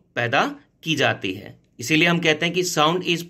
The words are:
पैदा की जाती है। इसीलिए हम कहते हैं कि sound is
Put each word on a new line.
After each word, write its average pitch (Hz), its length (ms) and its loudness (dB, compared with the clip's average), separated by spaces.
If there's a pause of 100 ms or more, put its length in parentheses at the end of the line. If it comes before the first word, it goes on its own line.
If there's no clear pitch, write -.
(140)
पैदा 139 420 0 (260)
की 160 120 -2
जाती 110 380 0
है। - 260 -14 (220)
इसीलिए 160 280 2
हम 175 100 2
कहते 165 280 0
हैं 175 80 -4
कि 180 80 0
sound 170 400 2
is 165 280 -2